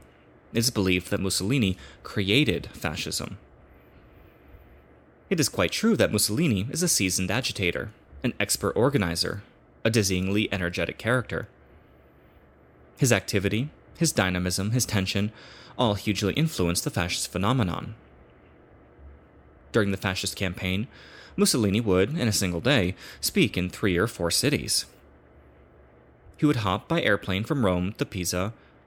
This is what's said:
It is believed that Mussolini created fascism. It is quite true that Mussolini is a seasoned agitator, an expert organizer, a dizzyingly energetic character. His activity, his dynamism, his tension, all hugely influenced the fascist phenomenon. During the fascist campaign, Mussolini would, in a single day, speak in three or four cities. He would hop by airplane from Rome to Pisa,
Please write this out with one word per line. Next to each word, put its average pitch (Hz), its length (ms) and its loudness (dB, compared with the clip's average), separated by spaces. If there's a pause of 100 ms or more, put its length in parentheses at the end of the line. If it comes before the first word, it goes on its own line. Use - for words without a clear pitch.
(520)
It 107 80 0
is 120 100 2
believed 92 400 2
that 95 120 0
Mussolini 98 560 0 (260)
created 104 680 0
fascism. - 640 -6 (1900)
It 180 100 2
is 131 100 2
quite - 220 0
true 220 240 2
that 104 160 4
Mussolini 107 580 0
is 160 140 -2
a 175 60 0
seasoned 92 420 0
agitator, 98 600 -2 (320)
an 123 160 -2
expert - 340 -2
organizer, 101 680 0 (440)
a 117 40 4
dizzyingly 98 640 0
energetic 87 460 -4
character. 117 500 -4 (1500)
His 131 140 2
activity, 104 580 0 (280)
his 165 140 0
dynamism, 92 600 0
his - 140 0
tension, 101 460 0 (460)
all 110 180 2
hugely 98 380 -2
influenced 90 500 0
the - 80 -4
fascist - 400 -4
phenomenon. 98 640 -2 (1800)
During 107 180 4
the 95 80 -2
fascist - 380 -4
campaign, 95 520 -2 (480)
Mussolini 117 460 2
would, 104 340 4
in 123 120 0
a 110 40 2
single 87 300 0
day, 104 320 2 (260)
speak - 380 0
in 92 140 -2
three 92 260 0
or 92 80 4
four 87 240 -4
cities. - 560 0 (1500)
He - 80 2
would 147 120 4
hop 104 300 0
by 165 140 0
airplane 98 420 0
from 135 220 0
Rome 92 280 2
to - 120 -4
Pisa, 92 480 -4 (340)